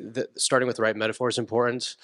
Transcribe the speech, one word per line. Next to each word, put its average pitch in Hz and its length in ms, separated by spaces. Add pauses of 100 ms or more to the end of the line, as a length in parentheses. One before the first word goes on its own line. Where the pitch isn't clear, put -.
(140)
that - 260
starting 127 260
with 120 100
the 113 60
right 110 140
metaphor 110 320
is 113 100
important. 120 640